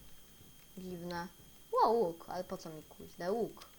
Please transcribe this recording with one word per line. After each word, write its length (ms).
Dziwne. 500
Ło, 180
łuk, 400
ale 140
po 140
co 120
mi 140
kuźle 480
łuk? 480